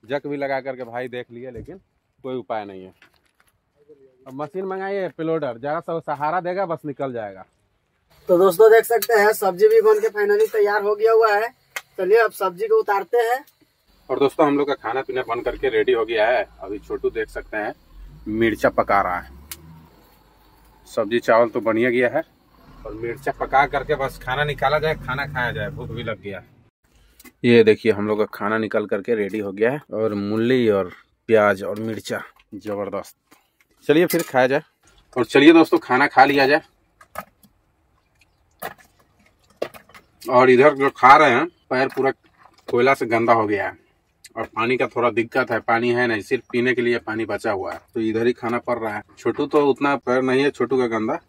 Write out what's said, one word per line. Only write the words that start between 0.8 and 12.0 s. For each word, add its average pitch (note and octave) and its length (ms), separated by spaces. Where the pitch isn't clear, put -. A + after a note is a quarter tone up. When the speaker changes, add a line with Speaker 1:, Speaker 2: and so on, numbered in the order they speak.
Speaker 1:
भाई B2 240
देख B2 240
लिए, A#2+ 180
लेकिन B2 300
कोई C3 120
उपाय A2 280
नहीं F#2+ 200
है। F#2 80
अब C3 80
मशीन D3+ 300
मंगाइए, F#3+ 440
पेलोडर D3+ 500
जरा D3 220
सा E3 200
सहारा D3+ 400
देगा, F3+ 260
बस E3 200
निकल C#3 260
जाएगा। G2+ 320
Speaker 2:
तो F3+ 100
दोस्तों F#3+ 320
देख A3+ 140
सकते A3+ 300
हैं G#3 200
सब्जी G4 340
भी A4 120
बन G#4+ 200
के - 80
finally G#3 440
तैयार G#3 300
हो G#3 120
गया A3 180
हुआ A3 220
है। G#3+ 140
चलिए F#3+ 200